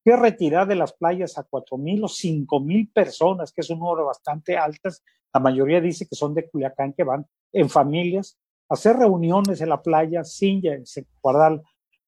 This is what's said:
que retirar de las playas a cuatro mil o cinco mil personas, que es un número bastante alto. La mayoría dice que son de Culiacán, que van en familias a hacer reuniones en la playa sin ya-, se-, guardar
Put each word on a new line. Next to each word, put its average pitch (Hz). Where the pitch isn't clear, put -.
que 233
retirar 196
de 202
las 156
playas 175
a 143
cuatro 131
mil 185
o 214
cinco 151
mil 185
personas, 180
que 170
es 147
un 165
número 165
bastante 151
alto. 156
La 131
mayoría 135
dice 170
que -
son 147
de 165
Culiacán, 139
que 180
van 143
en 160
familias 175
a -
hacer 226
reuniones 185
en 160
la 151
playa 160
sin 196
ya-, 143
se-, -
guardar 156